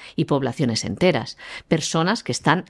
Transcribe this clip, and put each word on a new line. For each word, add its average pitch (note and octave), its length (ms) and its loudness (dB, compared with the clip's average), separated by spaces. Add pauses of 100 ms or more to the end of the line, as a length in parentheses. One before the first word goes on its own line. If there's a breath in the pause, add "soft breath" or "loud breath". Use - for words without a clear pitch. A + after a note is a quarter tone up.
(160 loud breath)
y - 100 0
poblaciones C3 580 0
enteras, A#2 540 0 (300 loud breath)
personas E3+ 560 0
que - 80 -4
están C#3+ 380 2